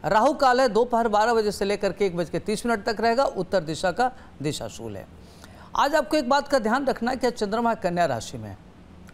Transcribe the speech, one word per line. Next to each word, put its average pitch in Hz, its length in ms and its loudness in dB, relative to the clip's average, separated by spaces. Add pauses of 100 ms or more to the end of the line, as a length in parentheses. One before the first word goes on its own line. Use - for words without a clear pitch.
राहु 214 300 4
काल 254 260 4
है 269 80 4
दोपहर 233 400 2
बारह 220 240 4
बजे 214 180 2
से - 140 -4
लेकर 196 260 -2
के 202 140 0
एक 175 120 -2
बज 175 120 -2
के 165 100 -4
तीस 214 260 -4
मिनट 226 200 -2
तक 208 160 -4
रहेगा, 233 240 2
उत्तर 190 360 0
दिशा 160 300 -2
का - 200 0 (300)
दिशाशूल 113 560 -8
है। - 80 -14 (720)
आज 285 200 2
आपको 311 220 2
एक 247 120 0
बात 285 180 2
का 277 120 2
ध्यान 233 260 0
रखना 240 260 -2
है 262 60 -4
कि 240 140 0
चंद्रमा 226 440 -2
कन्या 175 300 0
राशि 123 320 -4
में 107 120 -10
है, 95 80 -14 (560)